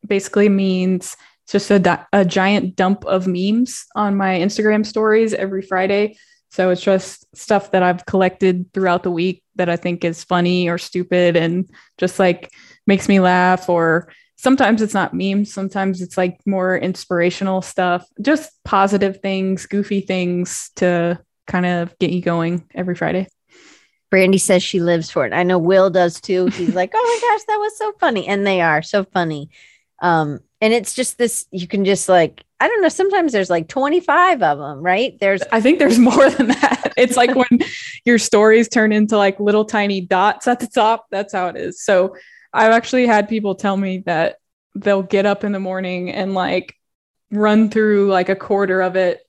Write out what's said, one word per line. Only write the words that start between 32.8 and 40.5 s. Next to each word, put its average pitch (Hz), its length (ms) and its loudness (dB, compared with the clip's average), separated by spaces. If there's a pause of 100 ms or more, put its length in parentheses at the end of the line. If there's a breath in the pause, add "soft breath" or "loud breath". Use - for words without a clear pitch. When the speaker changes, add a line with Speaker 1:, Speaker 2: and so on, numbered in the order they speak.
Speaker 2:
know, 320 60 2
sometimes 370 440 0
there's, 196 160 0
like, 170 200 -2
twenty-five 302 760 0
of 147 180 0
'em, 143 220 -12
right? 220 380 -2
There's 196 220 0 (100)
Speaker 1:
I 226 80 2
think 277 180 4
there's 233 200 4
<laughs> 240 120 6
more 269 180 6
than 247 200 0
that. 247 480 0
It's 247 200 2
like 247 180 4
when 247 260 2 (440 loud breath)
your 240 140 4
stories 220 500 4
turn 214 240 2
into, 214 240 2
like, 196 220 2
little 208 260 2
tiny 202 360 -2
dots 190 480 0
at 240 120 0